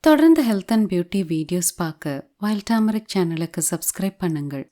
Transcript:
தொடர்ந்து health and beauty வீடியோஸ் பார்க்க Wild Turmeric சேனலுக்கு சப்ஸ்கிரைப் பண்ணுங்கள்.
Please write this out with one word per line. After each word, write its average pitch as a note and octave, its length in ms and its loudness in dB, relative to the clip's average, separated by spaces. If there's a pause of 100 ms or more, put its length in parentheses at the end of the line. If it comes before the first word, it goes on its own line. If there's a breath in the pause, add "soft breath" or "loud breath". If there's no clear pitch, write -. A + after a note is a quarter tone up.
தொடர்ந்து D#4 380 6
health G#3+ 320 0
and A3 180 4
beauty F3 280 -2 (120)
வீடியோஸ் E3 440 -2
பார்க்க D#3 380 -6 (280)
Wild G#3 280 -2
Turmeric A3 420 0
சேனலுக்கு E3+ 480 -2 (100)
சப்ஸ்கிரைப் - 520 -6
பண்ணுங்கள். C#3+ 500 -4